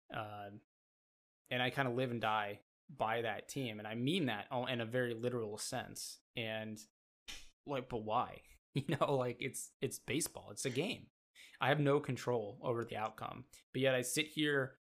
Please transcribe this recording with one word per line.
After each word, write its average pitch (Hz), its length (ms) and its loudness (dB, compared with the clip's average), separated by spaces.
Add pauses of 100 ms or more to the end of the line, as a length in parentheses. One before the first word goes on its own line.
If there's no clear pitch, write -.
(140)
Uh, 104 360 -8 (1000)
and 123 140 0
I 127 80 2
kinda 131 200 0
live 123 200 0
and 117 100 -4
die 107 400 0 (280)
by 117 340 2
that 104 260 0
team. 117 300 -2
And 104 80 -6
I 110 80 -2
mean 139 320 4
that 104 240 0
all 123 160 0
in 123 140 0
a 117 40 0
very 120 280 2
literal 113 440 -2
sense. - 640 -6 (140)
And, 110 440 -4 (880)
like, 135 220 -4
but 120 140 -2
why? 107 440 0
<laughs> - 40 -20 (240)
You 135 100 0 (160)
know, 147 160 4
like, 123 240 0
it's, - 300 -6 (100)
it's - 180 -2
baseball. - 520 -4
It's - 140 -6
a 139 40 0
game. 131 380 -2 (540)
I 127 80 4
have 151 100 6
no 143 200 6
control 120 640 -2
over 117 220 0
the 113 120 -6
outcome. - 480 -6 (280)
But 131 80 0
yet 131 140 6
I 127 60 4
sit 156 260 0
here, 143 520 0 (120)